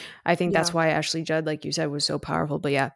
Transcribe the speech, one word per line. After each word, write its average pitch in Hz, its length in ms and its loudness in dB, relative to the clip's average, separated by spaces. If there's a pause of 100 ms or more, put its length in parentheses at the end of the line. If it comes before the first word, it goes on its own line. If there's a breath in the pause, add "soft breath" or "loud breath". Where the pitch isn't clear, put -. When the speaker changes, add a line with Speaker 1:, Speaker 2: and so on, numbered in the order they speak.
(260 loud breath)
Speaker 1:
I 175 80 4
think 180 180 2
that's 170 180 2
Speaker 2:
Yeah. 170 40 -4
Speaker 1:
why 165 140 4
Ashley 156 340 0
Judd, 160 240 0
like 151 180 -4
you 151 80 -6
said, 156 180 0
was 143 140 -2
so 147 140 -2
powerful. 147 400 -2
But 143 140 0
yeah, 139 240 2